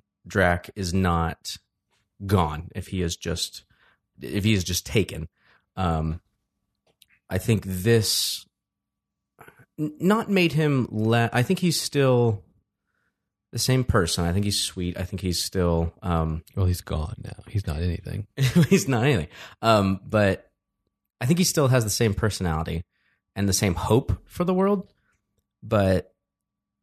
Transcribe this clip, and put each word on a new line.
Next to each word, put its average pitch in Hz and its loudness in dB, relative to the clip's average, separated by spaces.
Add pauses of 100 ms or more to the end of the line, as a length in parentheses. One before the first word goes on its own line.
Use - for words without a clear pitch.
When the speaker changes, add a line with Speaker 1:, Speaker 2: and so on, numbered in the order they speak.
(280)
Speaker 1:
Drac 90 2
is 90 -6
not 85 -2 (680)
gone, 85 0
if 90 -10
he 95 -4
is 87 -2
just, - -8 (580)
if 69 -4
he 110 2
is 95 0
just 87 -4
taken, 80 -2 (480)
um, 80 -2 (1080)
I 95 -4
think 98 0
this 92 0 (1300)
n-, 151 -6
not 202 2
made 180 2
him 143 2
le-, 113 2
I 123 2
think 180 0
he's 170 0
still 120 2 (1080)
the 120 -10
same 127 0
person. 92 0
I 87 0
think 101 0
he's 101 -2
sweet. 87 -6
I 92 -6
think 92 -8
he's 90 -2
still, 85 0
um, 82 -2 (120)
Speaker 2:
Well, 95 2
he's 90 0
gone 78 -6
now. - -14
He's 101 -6
not 76 -6
anything. 87 -6
Speaker 1:
<laughs> - -20
he's 165 2
not 117 0
anything. 117 0 (340)
Um, 101 4
but 101 2 (720)
I 123 -4
think 170 2
he 185 4
still 147 2
has 123 4
the 107 -4
same 104 0
personality 82 -2 (520)
and 101 0
the 98 2
same 92 0
hope - 0
for - -8
the 180 0
world. 196 0 (720)
But 98 0 (680)